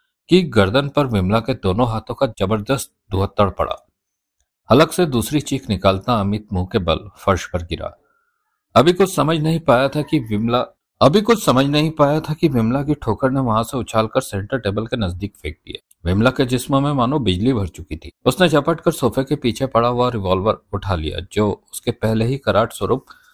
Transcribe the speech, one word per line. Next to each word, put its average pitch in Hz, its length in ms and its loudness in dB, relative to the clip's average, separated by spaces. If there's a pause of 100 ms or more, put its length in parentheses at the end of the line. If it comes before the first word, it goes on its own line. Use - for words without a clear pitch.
(280)
कि 180 140 6
गर्दन 120 460 2
पर 143 180 0
विमला 107 340 2
के 123 140 -4
दोनों 107 340 0
हाथों 110 260 -6
का 139 120 0 (120)
जबरदस्त 110 540 -2 (180)
धुहत्तड़ 98 400 0
पड़ा। - 340 -6 (840)
हलक 156 220 6
से 180 140 0
दूसरी 131 340 -2
चीख - 280 -6
निकालता 101 520 0
अमित 101 320 -2
मुंह 92 200 -2
के 113 60 0
बल 82 380 -2
फर्श - 300 0
पर 87 160 -4
गिरा। 78 340 -10 (800)
अभी 147 180 6
कुछ 185 220 0
समझ 156 240 0
नहीं 160 220 -2
पाया 135 280 2
था 151 140 -4
कि 151 160 -2
विमला, 117 460 0 (360)
अभी 147 200 6
कुछ 226 240 0
समझ 135 220 2
नहीं 151 240 2
पाया 151 300 2
था 156 140 -4
कि 170 140 2
विमला 127 340 0
की 143 120 -2
ठोकर 117 360 -2
ने 135 100 0
वहां 113 220 0
से 123 140 -8
उछालकर 131 440 -2
सेंटर 104 380 -4
टेबल 107 280 -4
के 127 100 -6
नजदीक 95 400 -4
फेंक - 200 -10 (100)
दिया। - 180 -16 (200)
विमला 104 260 2
के 135 160 0
जिस्म 131 380 0
में 147 80 -2
मानो 135 260 0
बिजली 107 340 0
भर 101 160 -2
चुकी 80 280 -12
थी। - 140 -16 (160)
उसने 170 220 2
झपट 156 320 0
कर 175 100 0
सोफे 131 340 -2
के 147 120 -4
पीछे 131 300 -2
पड़ा 117 220 2
हुआ 123 220 0
रिवॉल्वर 95 480 0 (140)
उठा 98 220 -4
लिया, 78 260 -4 (120)
जो 104 400 0
उसके - 180 -6
पहले 110 340 -2
ही 135 140 -2
कराट 104 340 0
स्वरूप 104 340 -4 (280)